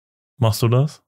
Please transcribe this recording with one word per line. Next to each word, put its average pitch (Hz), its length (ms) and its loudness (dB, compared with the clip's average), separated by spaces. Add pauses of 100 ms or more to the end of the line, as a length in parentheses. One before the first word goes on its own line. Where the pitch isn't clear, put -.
(380)
Machst 113 240 0
du 120 80 2
das? 131 380 -2